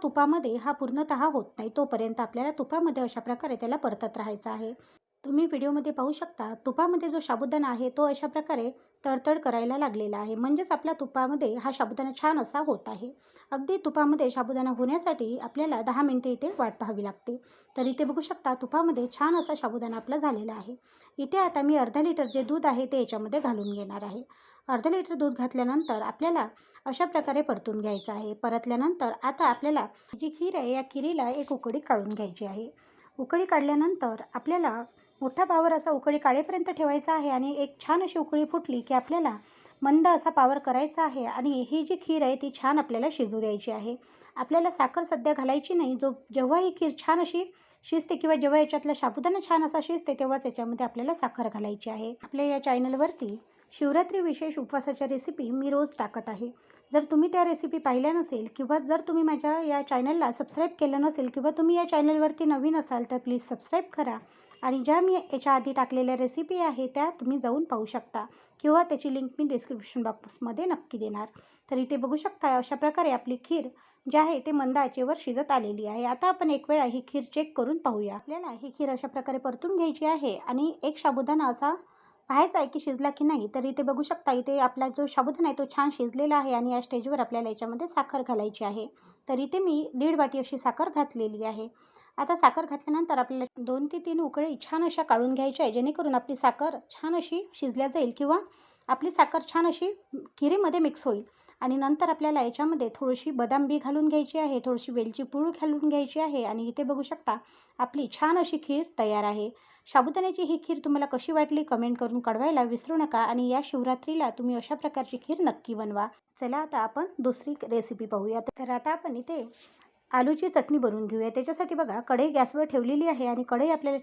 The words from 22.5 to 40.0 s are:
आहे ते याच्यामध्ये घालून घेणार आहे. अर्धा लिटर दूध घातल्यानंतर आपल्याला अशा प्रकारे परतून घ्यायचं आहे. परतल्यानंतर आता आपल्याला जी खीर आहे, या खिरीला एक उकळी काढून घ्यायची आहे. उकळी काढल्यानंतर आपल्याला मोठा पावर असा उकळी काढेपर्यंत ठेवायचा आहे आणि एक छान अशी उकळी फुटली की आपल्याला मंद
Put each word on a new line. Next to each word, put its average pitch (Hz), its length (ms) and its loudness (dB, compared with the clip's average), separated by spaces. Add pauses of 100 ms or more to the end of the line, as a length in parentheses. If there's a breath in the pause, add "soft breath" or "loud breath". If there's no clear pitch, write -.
आहे 262 200 2
ते 269 120 0
याच्यामध्ये 226 420 -2
घालून 208 320 -2
घेणार 202 320 -8
आहे. 202 180 -10 (460 soft breath)
अर्धा 254 220 2
लिटर 359 240 0
दूध 277 200 0
घातल्यानंतर 247 680 0
आपल्याला 294 440 0 (380 soft breath)
अशा 269 200 0
प्रकारे 302 360 0
परतून 220 400 -2
घ्यायचं 208 320 -4
आहे. 214 220 -6
परतल्यानंतर 240 800 0 (100)
आता 277 220 0
आपल्याला 285 420 2 (340 soft breath)
जी 311 80 -4 (100)
खीर 370 180 -2
आहे, 254 160 -2
या 262 100 -2
खिरीला 269 480 -2
एक 285 220 -4
उकळी 247 260 -4
काढून 214 300 2
घ्यायची 208 360 -8
आहे. 208 240 -8 (500 soft breath)
उकळी 339 260 0
काढल्यानंतर 294 800 2 (120)
आपल्याला 262 480 -2 (380 soft breath)
मोठा 262 240 0
पावर 330 280 4
असा 320 180 0
उकळी 294 280 2
काढेपर्यंत 302 520 2
ठेवायचा 294 420 0
आहे 294 160 0
आणि 269 300 0
एक 277 220 -4
छान 339 220 2
अशी 339 160 -2
उकळी 302 260 0
फुटली 302 360 -4
की 262 140 -4
आपल्याला 254 420 0 (460 loud breath)
मंद 302 260 6